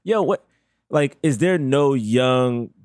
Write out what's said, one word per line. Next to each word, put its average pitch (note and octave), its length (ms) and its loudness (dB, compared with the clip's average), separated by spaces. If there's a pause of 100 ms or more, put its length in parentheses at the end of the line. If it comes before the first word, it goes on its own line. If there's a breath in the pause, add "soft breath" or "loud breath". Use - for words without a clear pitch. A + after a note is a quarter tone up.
yo, G#3 200 0
what, C#3 220 -2 (460)
like, D3 320 -2
is C#3+ 160 0
there E3 200 0
no C#3 360 0
young B2 760 0 (140)